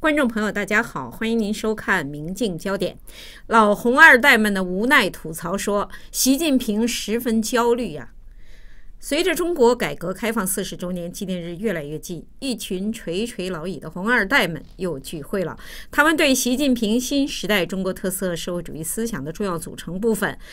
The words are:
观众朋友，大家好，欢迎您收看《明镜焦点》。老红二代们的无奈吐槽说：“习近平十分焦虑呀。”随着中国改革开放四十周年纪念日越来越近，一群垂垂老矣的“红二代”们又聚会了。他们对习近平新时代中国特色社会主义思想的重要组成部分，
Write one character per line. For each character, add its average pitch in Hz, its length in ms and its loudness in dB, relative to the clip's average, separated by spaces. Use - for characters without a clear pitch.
观 311 100 4
众 294 140 4
朋 226 160 0
友， 208 80 0
大 202 140 -2
家 208 180 2
好， - 260 -8
欢 226 220 -4
迎 233 80 2
您 208 140 0
收 220 200 -2
看 190 360 0
《明 151 260 -8
镜 190 220 -2
焦 196 200 -4
点》。 180 160 -2
老 214 260 6
红 240 240 2
二 302 220 12
代 269 180 6
们 214 160 2
的 190 80 0
无 185 260 -2
奈 262 220 6
吐 - 220 -10
槽 170 260 -4
说 202 320 -2
：“习 262 240 4
近 285 220 2
平 220 280 2
十 233 320 -2
分 233 240 0
焦 233 320 2
虑 233 200 -2
呀。” 135 160 -12
随 294 160 0
着 349 140 2
中 349 180 -2
国 247 220 6
改 170 180 -2
革 165 200 -6
开 214 180 -4
放 220 160 -2
四 196 160 -2
十 - 140 -8
周 180 160 -6
年 175 180 -6
纪 190 140 -8
念 180 160 -4
日 170 160 -8
越 208 160 -2
来 160 100 -6
越 147 160 -8
近， 165 260 -10
一 262 160 -4
群 196 340 -4
垂 214 380 -4
垂 185 220 -6
老 170 180 -6
矣 185 100 -6
的 147 120 -10
“红 185 200 -4
二 240 160 4
代” 262 220 4
们 160 160 -6
又 175 200 -4
聚 147 240 -10
会 190 220 -4
了。 160 140 -6
他 294 140 4
们 320 100 4
对 285 180 6
习 254 220 2
近 269 180 2
平 226 240 2
新 277 300 0
时 - 180 -6
代 202 200 2
中 185 180 -4
国 185 80 -2
特 185 180 -4
色 185 240 -2
社 175 220 -6
会 175 80 -4
主 170 100 -10
义 147 80 -8
思 220 240 -4
想 208 160 -4
的 143 80 -6
重 185 160 -6
要 180 120 -2
组 - 180 -10
成 180 240 -8
部 226 160 2
分， 165 240 -2